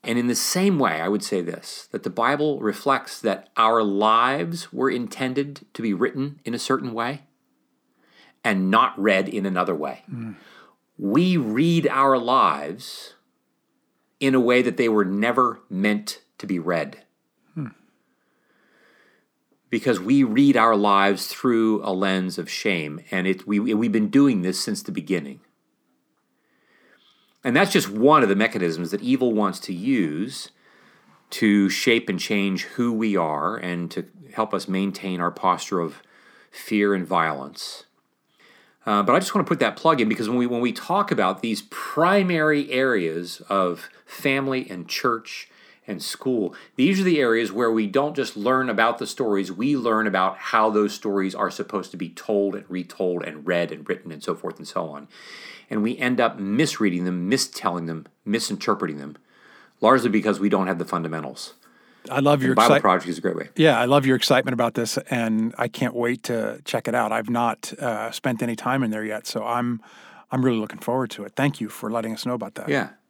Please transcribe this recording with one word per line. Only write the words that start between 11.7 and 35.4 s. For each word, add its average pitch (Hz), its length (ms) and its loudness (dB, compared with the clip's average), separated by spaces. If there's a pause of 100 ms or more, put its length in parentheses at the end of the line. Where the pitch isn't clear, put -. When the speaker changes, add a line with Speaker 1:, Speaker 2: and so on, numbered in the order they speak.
Speaker 1:
our 135 300 4
lives 113 960 0 (1040)
in 135 140 4
a 127 60 6
way 123 220 4
that 113 160 0
they 120 100 2
were 107 160 4
never 113 640 0
meant 104 540 -2 (160)
to 101 80 -12
be 92 120 -2
read. 82 460 -4 (500)
Speaker 2:
Hmm. 151 120 -8 (2000)
Speaker 1:
Because 117 320 0
we 135 220 4
read 127 340 6
our 113 200 6
lives 101 500 4
through 113 580 2
a 101 80 -2
lens 92 460 0
of 85 100 -8
shame, 80 520 -4 (100)
and 92 160 -2
it, 95 200 -2
we, 104 120 0
we've 110 340 0
been 107 160 2
doing 135 320 4
this 90 180 -2
since - 240 -4
the - 100 -10
beginning. 76 480 -4 (2000)
And 123 120 0
that's 196 180 4
just 110 180 2
one 131 320 6
of 98 80 4
the 98 60 4
mechanisms 87 560 0
that 101 100 -6
evil 123 300 2
wants 104 280 0
to 92 140 -8
use 98 760 -4 (800)
to 101 380 4
shape 117 400 0
and 92 100 -4
change 98 460 -2
who 120 300 -2
we 110 220 0
are 82 400 -2
and 87 340 -6
to 87 160 -8 (260)
help 110 220 -2
us 90 140 -6
maintain 95 520 -4
our 87 120 -2
posture 90 480 -2